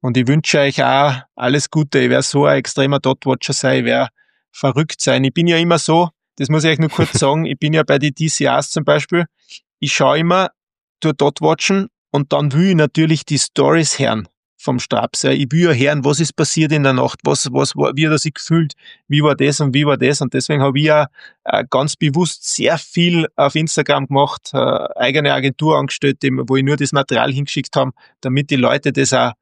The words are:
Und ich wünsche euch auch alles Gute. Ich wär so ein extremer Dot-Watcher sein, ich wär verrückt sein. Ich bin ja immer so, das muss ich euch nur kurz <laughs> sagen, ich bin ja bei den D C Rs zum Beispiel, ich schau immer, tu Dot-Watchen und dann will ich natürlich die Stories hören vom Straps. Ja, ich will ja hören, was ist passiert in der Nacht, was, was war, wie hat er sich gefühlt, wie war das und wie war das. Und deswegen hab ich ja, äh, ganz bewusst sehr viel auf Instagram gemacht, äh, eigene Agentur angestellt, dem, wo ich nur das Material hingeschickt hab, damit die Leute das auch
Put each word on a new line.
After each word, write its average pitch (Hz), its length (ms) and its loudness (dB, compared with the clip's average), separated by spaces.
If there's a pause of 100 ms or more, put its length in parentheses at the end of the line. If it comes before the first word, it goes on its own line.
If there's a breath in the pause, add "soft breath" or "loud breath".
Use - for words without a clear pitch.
Und 123 160 -2
ich 123 120 2
wünsche 151 320 2
euch 139 240 0
auch 135 300 2 (200)
alles 127 360 -2
Gute. 147 280 0
Ich 123 120 2
wär 131 120 2
so 143 240 0
ein 143 120 4
extremer 135 420 -2
Dot-Watcher 131 520 -2
sein, 131 280 0
ich 120 60 -4
wär 127 220 0 (440)
verrückt - 480 -2
sein. 131 240 0
Ich 131 100 0
bin 170 140 2
ja 170 80 4
immer 170 220 2
so, 165 320 2 (260)
das 135 120 -4
muss 151 140 2
ich 160 80 2
euch 156 80 0
nur 156 120 0
kurz 165 220 -2
<laughs> - 60 -2
sagen, 151 260 0
ich - 140 -6
bin 151 140 -2
ja 156 100 2
bei 143 160 2
den 143 160 -2
D 160 140 -2
C 147 180 -2
Rs 131 240 0
zum 160 140 -4
Beispiel, 151 400 0 (560 loud breath)
ich 143 120 -4
schau 135 220 2
immer, 175 360 0 (500)
tu 156 120 0
Dot-Watchen 156 760 0 (240)
und 143 200 -2
dann 147 200 0
will 175 180 2
ich 180 60 4
natürlich 156 480 2
die 147 160 -2
Stories 151 580 0
hören 113 300 -2 (340)
vom 123 160 -2
Straps. - 440 -4
Ja, 135 100 2
ich 139 180 -2
will 165 140 2
ja 165 80 2
hören, 139 320 0
was 147 160 2
ist 160 160 -2
passiert 156 340 0
in 151 140 2
der 135 80 4
Nacht, 127 320 0
was, 139 280 -2
was 135 220 0
war, 143 220 -2
wie 156 100 0
hat 151 60 0
er 151 60 0
sich 151 160 -6
gefühlt, 165 400 -2 (340 loud breath)
wie 147 140 2
war 147 120 4
das 139 260 0
und 139 140 0
wie 147 100 2
war 143 120 2
das. 139 240 0
Und 135 140 -4
deswegen 139 280 -2
hab 139 140 0
ich 147 80 0
ja, 151 240 4 (360 loud breath)
äh, 107 240 -2
ganz 139 280 -2
bewusst 160 580 -2
sehr 139 240 0
viel 175 560 0
auf 139 220 0
Instagram 147 500 -2
gemacht, 139 480 -2
äh, 131 400 0
eigene 139 380 0
Agentur 139 440 0
angestellt, 139 460 -2
dem, 131 240 -2
wo 131 100 0
ich 135 60 2
nur 139 140 0
das 139 160 -4
Material 135 400 0
hingeschickt 143 420 -6
hab, 135 140 0 (320 soft breath)
damit 139 300 -2
die 147 60 0
Leute 127 360 0
das 135 200 0
auch 123 300 2